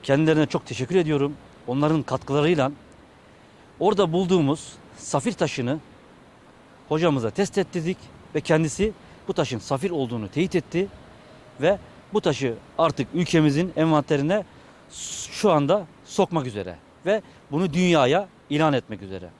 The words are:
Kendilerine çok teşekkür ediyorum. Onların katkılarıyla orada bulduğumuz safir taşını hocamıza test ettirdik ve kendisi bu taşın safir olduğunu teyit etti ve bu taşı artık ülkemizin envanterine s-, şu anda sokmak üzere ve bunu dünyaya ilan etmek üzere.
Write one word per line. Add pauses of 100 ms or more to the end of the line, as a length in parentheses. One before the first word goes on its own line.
Kendilerine
çok
teşekkür
ediyorum. (300)
Onların
katkılarıyla (1080)
orada
bulduğumuz (240)
safir
taşını (1080)
hocamıza
test
ettirdik (360)
ve
kendisi (360)
bu
taşın
safir
olduğunu
teyit
etti (720)
ve (340)
bu
taşı (240)
artık
ülkemizin
envanterine (460)
s-,
şu
anda (180)
sokmak
üzere (300)
ve (280)
bunu
dünyaya (220)
ilan
etmek
üzere. (120)